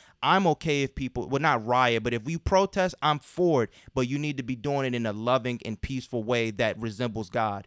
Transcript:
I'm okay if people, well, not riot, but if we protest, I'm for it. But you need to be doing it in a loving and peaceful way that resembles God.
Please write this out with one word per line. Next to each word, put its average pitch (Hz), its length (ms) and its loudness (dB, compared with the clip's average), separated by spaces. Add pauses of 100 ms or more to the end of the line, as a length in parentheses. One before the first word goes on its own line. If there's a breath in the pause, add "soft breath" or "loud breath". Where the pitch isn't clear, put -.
(220 loud breath)
I'm 170 260 4
okay 147 340 0
if 135 120 -4
people, 127 340 -6
well, 135 120 0
not 143 260 2
riot, 120 380 4
but 120 100 0
if 113 100 -4
we 165 120 -4
protest, 190 680 2
I'm 151 160 2
for 160 460 2
it. 101 60 -4 (240 loud breath)
But 131 120 2
you 135 120 -2
need 147 180 -4
to 131 60 -4
be 123 140 -4
doing 139 300 -2
it 123 80 -2
in 117 120 -2
a 107 60 -2
loving 120 520 0
and 110 160 -8
peaceful 127 420 -6
way 113 300 0
that 104 260 0
resembles 110 520 -4
God. 104 360 -2